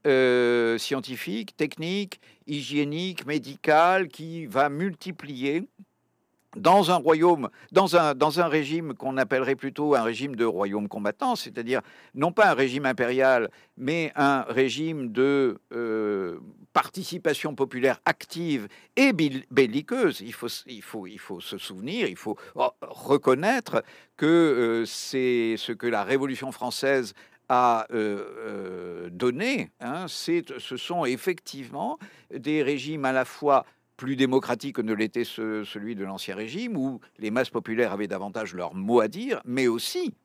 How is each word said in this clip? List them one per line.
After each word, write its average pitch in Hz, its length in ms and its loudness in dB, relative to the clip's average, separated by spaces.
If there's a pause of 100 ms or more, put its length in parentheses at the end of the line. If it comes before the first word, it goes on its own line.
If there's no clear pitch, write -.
euh, 123 720 4
scientifique, 139 760 -6
technique, 180 640 -4 (260)
hygiénique, 147 800 -4
médicale, 151 840 2
qui 160 380 -12
va 135 200 2
multiplier 151 1000 -4 (840)
dans 185 340 6
un 180 60 6
royaume, 156 540 4 (220)
dans 175 260 4
un, 156 180 6
dans 151 240 2
un 175 80 4
régime 151 480 -2
qu'on 131 220 -6
appellerait 131 380 2
plutôt 143 380 0
un 127 80 6
régime 117 340 -4
de 113 100 0
royaume 101 420 -2
combattant, 107 480 -2
c'est-à-dire 120 460 -4 (340)
non 151 160 0
pas 202 180 6
un 160 60 4
régime 135 320 0
impérial, 127 640 4 (260)
mais 156 380 -2
un 139 260 2
régime 131 680 -2
de, 131 480 2 (120)
euh, 104 680 -4 (340)
participation 156 800 -2
populaire 127 520 0
active 160 640 -4 (280)
et 269 180 6
bil-, 143 380 0
belliqueuse. 143 680 2
Il 107 120 -14
faut, - 140 -10 (180)
il 113 160 -18
faut, 101 240 -12
il 90 140 -16
faut 90 220 -14
se - 180 -12
souvenir, 135 480 -6
il 92 80 -6
faut, - 220 -8 (180)
oh, - 160 0 (100)
reconnaître 143 1000 2 (320)
que, - 100 -2
euh, 123 600 4
c'est 120 720 0
ce - 160 -6
que 110 120 -8
la 113 180 0
Révolution 131 480 -2
française 127 600 -2 (360)
a, 123 420 4
euh, 104 320 -2 (160)
euh, 90 720 -10
donné, 127 580 -2 (100)
hein, 143 280 -8
c'est, 165 360 -4 (140)
ce 123 200 -10
sont 170 280 -4
effectivement 151 920 -6 (340)
des 151 300 0
régimes 143 420 -2
à 131 60 2
la 131 140 2
fois 139 380 2 (320)
plus 135 200 -4
démocratiques 131 600 2
que 120 80 -2
ne 110 100 -2
l'était 110 300 -2
ce, 110 400 -6
celui 104 320 -10
de 98 100 -8
l'Ancien 95 300 -10
Régime, 165 420 -6
où 131 220 -4 (180)
les 107 140 -6
masses 120 180 0
populaires 113 440 0
avaient 101 120 -4
davantage 95 480 -8
leur 85 220 -8
mot 104 240 2
à 107 80 4
dire, 196 360 -6
mais 127 220 -2
aussi 202 480 -2 (100)